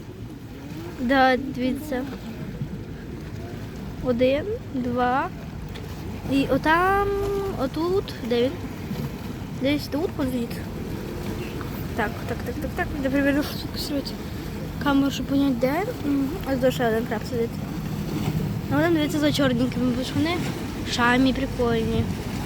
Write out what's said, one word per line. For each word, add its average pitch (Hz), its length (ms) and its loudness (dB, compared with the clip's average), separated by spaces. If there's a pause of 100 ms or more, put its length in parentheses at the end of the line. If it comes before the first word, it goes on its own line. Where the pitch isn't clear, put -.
(1000)
Да, 262 380 6
дивіться. 254 680 -2 (2000)
Один, 262 420 4 (280)
два. 247 560 2 (1000)
І 269 160 4
отам... 359 600 4 (560)
отут... 349 500 0 (160)
Де 240 140 4
він? 269 80 2 (1120)
Десь 277 260 2
тут, 311 300 0
от 269 120 0
звідси. 233 320 -2 (1400)
Так, 214 120 0 (160)
так, 240 180 -4
так, 240 160 -4
так, 262 140 -4
так. 359 120 0 (160)
Я 269 60 0
перевірю, 277 340 2
що - 240 -4
фокусувати - 440 -4 (720)
камеру, 277 280 4
щоб - 140 -2
поняти, 277 360 4
де. 285 220 2 (220)
Мгм. 277 240 2 (180)
Ось 269 120 0
тут 254 140 6
ще 254 140 2
один 226 180 2
краб - 240 -2
сидить. 233 200 0 (1200)
Ну, 277 60 4
один, 339 160 6
дивіться, 302 260 2
за 294 120 6
чорненькими, 254 680 2
бо 262 60 0
ж 247 120 -2
вони 311 200 2 (560)
самі 247 420 6
прикольні. 233 680 2 (420)